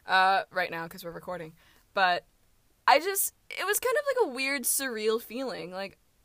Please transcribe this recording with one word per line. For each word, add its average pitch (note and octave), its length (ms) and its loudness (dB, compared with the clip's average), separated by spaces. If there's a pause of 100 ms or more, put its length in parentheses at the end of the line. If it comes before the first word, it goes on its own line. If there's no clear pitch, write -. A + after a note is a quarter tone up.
uh, F#3+ 420 4
right F3+ 220 -2
now E3 160 -6
'cause F#3 180 -16
we're E3+ 60 -10
recording. E3+ 420 -10 (400)
But F3+ 320 2 (640)
I C4 120 8
just, F#4+ 360 -2 (160)
it - 120 -6
was G#4 160 0
kind B4 160 0
of C#5+ 120 0
like A#4 240 2
a - 40 -8
weird, C4+ 280 -2
surreal A3+ 580 0
feeling, G#3+ 500 -8
like, F#3+ 280 -10 (260)